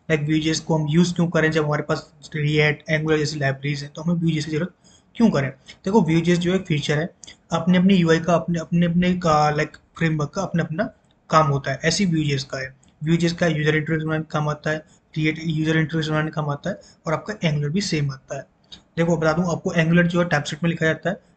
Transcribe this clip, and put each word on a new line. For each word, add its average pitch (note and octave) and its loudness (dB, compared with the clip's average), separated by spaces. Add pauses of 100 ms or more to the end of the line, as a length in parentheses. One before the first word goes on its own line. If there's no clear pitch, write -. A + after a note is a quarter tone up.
(120)
like, D#3 0
Vue.js D#3 -2
को - -2
हम D3+ -2
यूज़ F3 2
क्यों E3+ 0
करें D#3 2
जब D#3 0
हमारे D3 -2
पास - -6 (100)
React, D3+ 0
Angular D#3 2
जैसी D3+ -2
libraries C#3 -4
हैं, C#3+ -14
तो D#3+ -14
हमें E3+ -2
Vue.js D#3+ 0
की D#3 -8
जरूरत D#3 -4 (420)
क्यों A3+ 4
करें? C#3 0 (360)
देखो, G3+ 4
Vue.js E3 4
जो F3 0
एक F#3 -2
feature D3 -2
है, E3 -4 (360)
अपने E3+ 2
अपनी F#3+ 6
यूआई E3 4
का, E3+ 0
अपने, E3 0
अपने, E3+ 0
अपने F3+ 2
का, D#3 2
like, D3+ -2 (200)
framework D#3 0
का - -6
अपना E3 -2
अपना D#3+ -4 (460)
काम D#3 4
होता C#3 -2
है, C3+ -6
ऐसी E3 0
Vue.js D3 0
का - -10
है। C3 -10 (280)
Vue.js E3+ 2
का F3 0
user D3+ 0
interface D#3 -2
बनाने D#3 -4
का D#3 -6
काम D3+ -2
आता D3+ -6
है, D#3 -4 (340)
React D#3 0
user D#3 0
interface D#3+ -2
बनाने D#3 -2
का D#3 -6
काम D3 -4
आता C#3+ -6
है, - -8 (280)
और D#3+ -2
आपका G#3 -6
Angular D3 -2
भी G3 -2
same D3 -2
आता C#3 -12
है। - -12 (520)
देखो, E3 2
बता D#3 0
दूं E3+ 0
आपको, E3+ -4
Angular E3+ 4
जो F3 0
है E3+ 0
TypeScript D3 -4
में E3+ 0
लिखा D#3+ -2
जाता D#3+ 0
है, G3+ -6 (180)